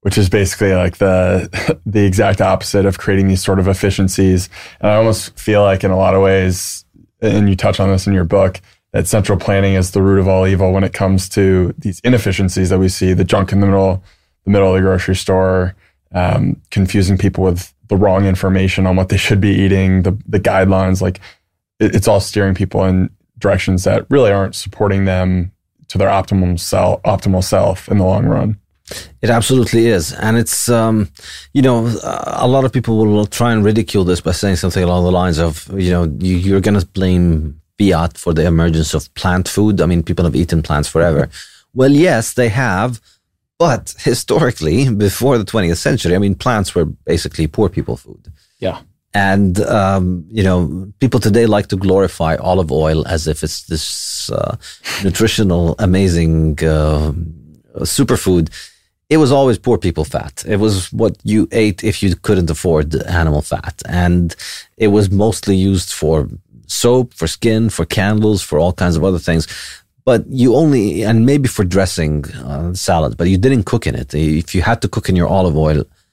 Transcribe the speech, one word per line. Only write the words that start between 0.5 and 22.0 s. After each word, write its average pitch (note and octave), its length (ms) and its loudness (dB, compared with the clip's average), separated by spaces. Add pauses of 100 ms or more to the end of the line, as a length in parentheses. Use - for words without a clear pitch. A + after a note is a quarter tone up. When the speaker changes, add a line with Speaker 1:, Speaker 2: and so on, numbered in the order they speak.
Speaker 1:
like, F2+ 240 0
the, F#2 840 0
<laughs> - 40 -8
the G#2 200 2
exact G2 340 2
opposite G2 460 0
of F#2+ 100 0
creating G2 320 0
these F#2+ 160 0
sort F#2+ 140 0
of F#2+ 100 0
efficiencies. F#2+ 800 0 (320)
And G#2 100 2
I G#2+ 60 4
almost A2 420 0
feel G#2 240 2
like F#2+ 220 2
in F#2+ 60 2
a F#2 80 0
lot F#2+ 160 2
of F#2+ 80 4
ways, F#2+ 640 0 (340)
and G#2 300 2
you F#2+ 40 2
touch F#2+ 240 -2
on F#2+ 120 2
this F#2+ 160 0
in G2+ 80 2
your F#2 100 2
book, F#2 360 0 (320)
that - 140 -2
central G2+ 320 0
planning G2 360 0
is F#2 180 0
the G2 100 2
root G2 180 4
of F#2 60 2
all F#2+ 200 2
evil F#2+ 260 2
when F#2+ 120 2
it F#2 100 -4
comes F#2+ 360 0
to F#2+ 480 2
these G2 220 -8
inefficiencies F#2+ 680 0
that F#2 80 2
we F#2+ 100 2
see, F#2 240 0
the F#2 120 2
junk G2 280 0
in G2 80 2
the G2+ 60 2
middle, F#2+ 360 0 (420)
the G2 60 -2
middle G2 200 4
of F#2 40 2
the F#2+ 60 2
grocery F#2+ 340 0
store, F#2 640 0 (360)
um, F2+ 480 -2 (120)
confusing G2 440 2
people F#2+ 280 0
with F2+ 280 -2 (140)
the G#2 100 -2
wrong G2 300 4
information F#2+ 640 0
on F#2 80 2
what F#2 120 0
they F#2+ 80 0
should G2 240 0
be G2+ 100 2
eating, F#2+ 520 2
the, F#2+ 240 0
the G2+ 140 -2
guidelines, F#2+ 600 2
like, F#2 200 -2 (580)
it, A2 160 0
it's G#2 140 0